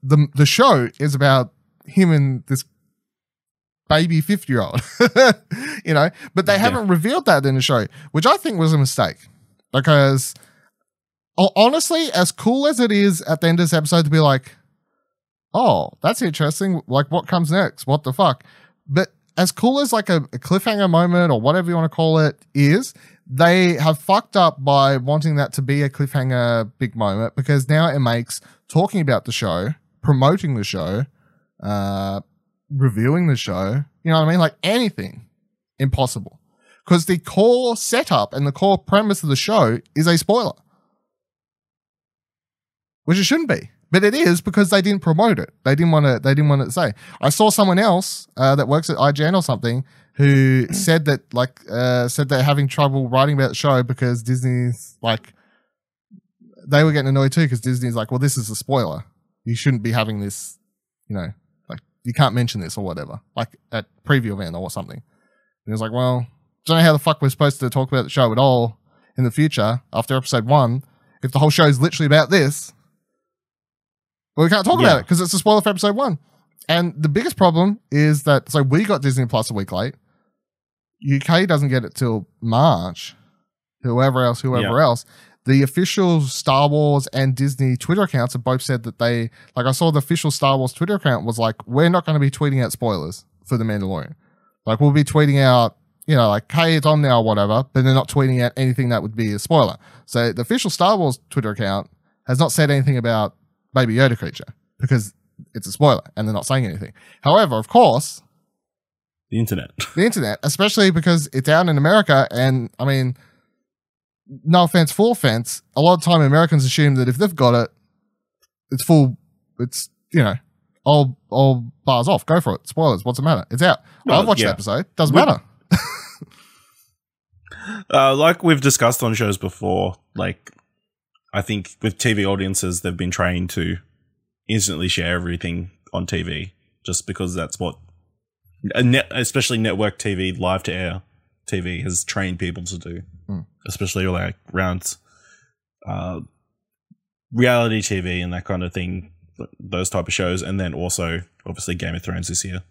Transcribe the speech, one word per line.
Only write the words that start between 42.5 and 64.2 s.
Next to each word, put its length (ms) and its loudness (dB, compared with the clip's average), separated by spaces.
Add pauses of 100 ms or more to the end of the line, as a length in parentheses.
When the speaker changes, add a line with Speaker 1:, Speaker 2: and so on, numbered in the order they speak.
Speaker 1:
Which 140 2
it 60 0
shouldn't 240 0
be. 220 -4 (200)
But 120 2
it 120 2
is 260 2
because 300 0
they 120 2
didn't 200 -2
promote 360 2
it. 120 -8 (140)
They 120 2
didn't 160 2
wanna, 260 2
they 160 0
didn't 140 2
want 160 2
to 80 -8
say. 220 -2 (260)
I 80 0
saw 220 4
someone 280 2
else, 480 0 (100)
uh, 200 2
that 100 0
works 240 -2
at 80 -2
I 140 4
G 120 -2
N 120 2
or 60 2
something 420 -2 (300)
who 540 4
Speaker 2:
<clears throat> 40 -6
Speaker 1:
said 320 0
that, 280 -2
like, 280 -4 (100)
uh, 380 0
said 200 -2
they're 140 0
having 240 0
trouble 420 -2
writing 280 2
about 120 2
the 60 -6
show 300 0
because 400 -4
Disney's, 760 -4
like, 320 -4 (1300)
they 160 4
were 100 4
getting 160 0
annoyed 240 2
too 160 2
'cause 120 -2
Disney's 340 -2
like, 160 -4
"Well, 80 -2
this 180 0
is 140 -6
a 60 -8
spoiler. 480 -4 (400)
You 100 -4
shouldn't 300 0
be 80 -2
having 280 -2
this, 380 -12 (480)
you 80 -10
know, 180 -8 (360)
like, 120 -14 (240)
you 100 -6
can't 200 2
mention 260 -2
this 160 -10
or 80 -8
whatever, 360 -10 (160)
like, 200 -8 (140)
at 160 -8 (180)
preview 280 0